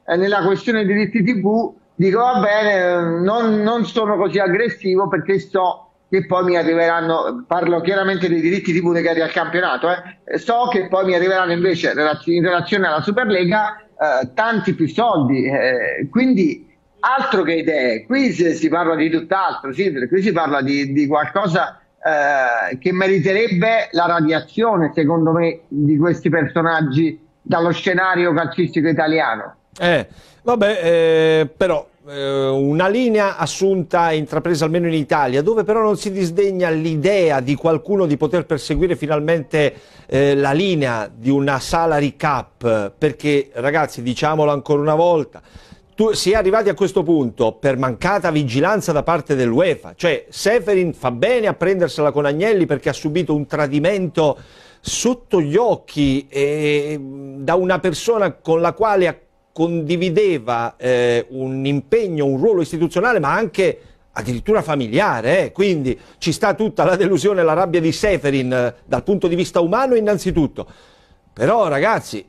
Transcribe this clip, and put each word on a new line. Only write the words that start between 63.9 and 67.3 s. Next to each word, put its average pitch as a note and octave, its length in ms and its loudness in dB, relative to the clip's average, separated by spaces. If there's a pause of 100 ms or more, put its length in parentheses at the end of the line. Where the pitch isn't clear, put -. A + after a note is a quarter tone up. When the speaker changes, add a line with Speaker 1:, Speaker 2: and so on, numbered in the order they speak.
Speaker 2:
addirittura B2 480 -2
familiare, C#3+ 840 0
eh. - 40 -10
Quindi D#3+ 480 -2 (180)
ci - 140 -4
sta G3 220 0
tutta G#3 320 -2
la F3+ 100 2
delusione F#3+ 460 0